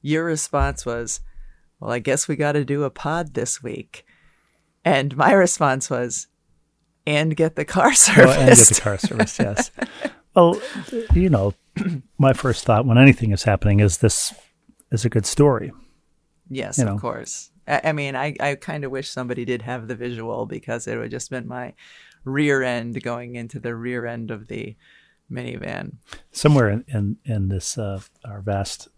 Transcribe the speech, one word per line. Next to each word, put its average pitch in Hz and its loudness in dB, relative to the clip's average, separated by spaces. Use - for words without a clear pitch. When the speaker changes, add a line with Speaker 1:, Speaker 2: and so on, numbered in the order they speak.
Speaker 1:
your 156 -2
response 147 -4
was, 117 -8
"Well, 107 -8
I 120 -2
guess 131 -2
we 151 -4
gotta 147 0
do 143 -2
a 135 -2
pod 156 -8
this - -6
week." - -14
And 135 2
my 147 4
response 156 2
was, 123 -6
"And 151 0
get 160 0
the 147 -4
car - 2
<laughs> - 8
Speaker 2:
Oh, - 10
and 131 6
get - -
the - 12
Speaker 1:
serviced." - 8
Speaker 2:
car 101 -2
serviced, - -2
yes. 202 -2
Speaker 1:
<laughs> - -12
Speaker 2:
Well, 175 6
you 180 4
know, 101 2
<clears throat> 170 -8
my 135 4
first - -2
thought 117 2
when 117 4
anything 123 8
is 98 -2
happening 101 2
is 101 4
this - 0
is 113 -4
a 120 0
good 110 -2
story. 143 2
Speaker 1:
Yes, 131 -8
Speaker 2:
You 131 2
Speaker 1:
of 104 0
Speaker 2:
know. 101 -4
Speaker 1:
course. 113 -12
I, 143 -2
I 160 0
mean, 143 -6
I, 139 -6
I 143 -4
kinda 143 -10
wish 131 -8
somebody 123 -8
did 120 -6
have 117 -10
the 120 -8
visual 113 -8
because 113 -10
it 117 -6
would 117 -8
just 123 -12
been 123 -10
my 123 -12
rear 139 0
end 120 -6
going 120 -10
into 117 -12
the 117 -8
rear 120 -8
end 117 -10
of 107 -12
the 107 -12
minivan. - -12
Speaker 2:
Somewhere 143 4
in, 104 -2
in, 107 -4
in 104 -4
this, 95 -6
uh, 98 -8
our 104 -16
vast 98 -6